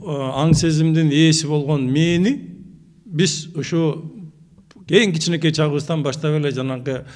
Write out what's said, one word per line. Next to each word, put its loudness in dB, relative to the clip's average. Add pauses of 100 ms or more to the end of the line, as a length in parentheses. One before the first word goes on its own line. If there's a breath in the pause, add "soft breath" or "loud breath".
а, -4
аң 4
сезимдин 2
ээси 4
болгон 0
мени 2 (640)
биз -2
ушу -4 (760)
эң 4
кичинекей 0
чагыбыздан -2
баштап -2
эле -2
жанагы -6 (100)